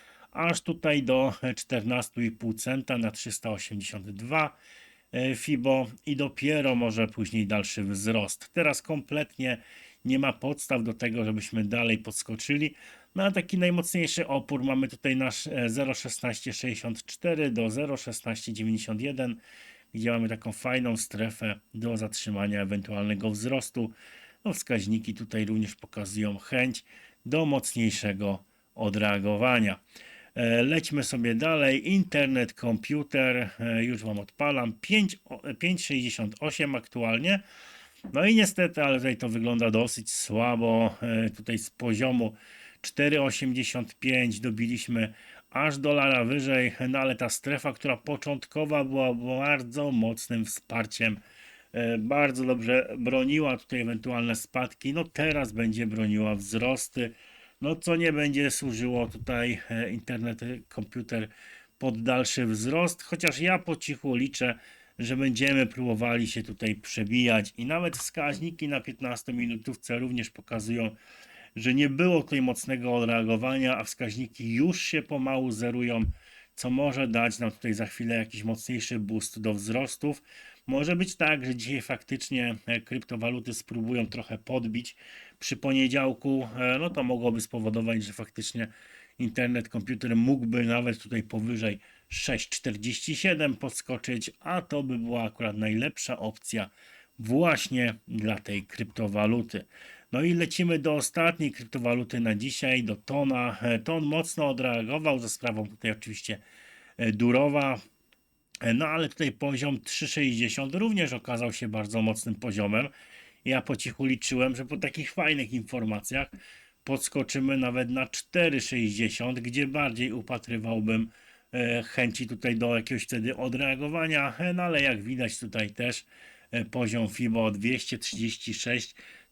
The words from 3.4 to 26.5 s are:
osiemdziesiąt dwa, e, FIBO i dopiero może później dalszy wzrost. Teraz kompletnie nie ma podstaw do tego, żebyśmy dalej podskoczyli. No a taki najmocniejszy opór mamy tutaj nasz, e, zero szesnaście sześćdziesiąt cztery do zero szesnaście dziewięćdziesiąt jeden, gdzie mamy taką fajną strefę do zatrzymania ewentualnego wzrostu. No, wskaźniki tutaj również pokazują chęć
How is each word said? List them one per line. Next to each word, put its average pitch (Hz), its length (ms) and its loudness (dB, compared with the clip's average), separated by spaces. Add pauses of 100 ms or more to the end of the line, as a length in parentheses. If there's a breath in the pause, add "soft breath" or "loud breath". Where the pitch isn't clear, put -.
osiemdziesiąt 101 600 -8
dwa, 135 460 -2 (540 loud breath)
e, 127 240 0
FIBO 131 520 2 (180)
i 147 100 -2
dopiero 139 600 2
może 113 320 2
później 110 400 -2
dalszy 104 360 -2
wzrost. 101 720 -2
Teraz 156 280 2
kompletnie 135 760 -4 (480 loud breath)
nie 131 140 2
ma 135 140 4
podstaw 139 500 -2
do 113 100 -2
tego, 117 320 0
żebyśmy 110 380 0
dalej 113 340 2
podskoczyli. 131 760 -2 (440 loud breath)
No 190 60 2
a 196 80 4
taki 190 260 0
najmocniejszy 175 680 2
opór 135 360 0
mamy 135 240 2
tutaj 131 280 0
nasz, 131 320 -2
e, 127 220 0
zero 131 240 0
szesnaście 120 600 -4
sześćdziesiąt 117 520 -6
cztery 156 460 0
do 113 180 2
zero 135 280 -2
szesnaście 113 560 -6
dziewięćdziesiąt 110 480 -2
jeden, 127 340 -2 (580 loud breath)
gdzie 113 180 0
mamy 113 180 2
taką 113 220 -6
fajną 123 460 0
strefę 107 600 -4 (140)
do 113 240 -2
zatrzymania 104 640 -2
ewentualnego 104 680 -2
wzrostu. 117 600 -2 (540 loud breath)
No, 202 80 0
wskaźniki 110 600 -2
tutaj 110 320 -2
również 107 300 0
pokazują 104 600 -4
chęć 127 460 -2 (420 loud breath)